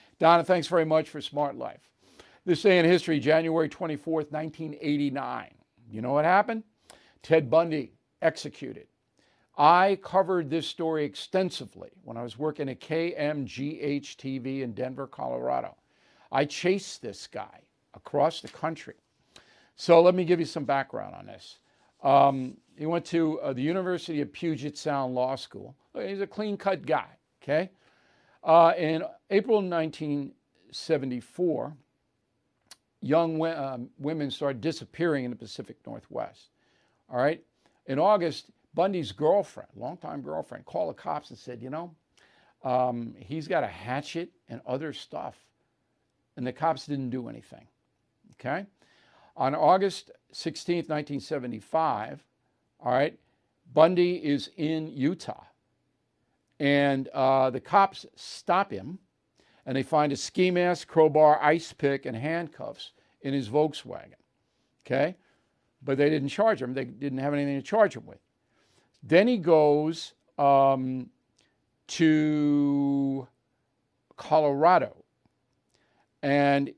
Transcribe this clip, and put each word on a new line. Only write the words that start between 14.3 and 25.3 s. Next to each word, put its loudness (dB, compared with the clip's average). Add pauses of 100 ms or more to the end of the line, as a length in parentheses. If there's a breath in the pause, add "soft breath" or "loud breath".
V -6
in -8
Denver, -8
Colorado. -6 (560 soft breath)
I 2
chased -4
this -12
guy -14 (320)
across -2
the -16
country. -10 (800 soft breath)
So 8
let 8
me 0
give 2
you -4
some -8
background -4
on -18
this. -20 (440)
Um, 4 (180)
he -8
went -4
to, -2
uh, -4
the -6
University -4
of -8
Puget -6
Sound -4
Law -2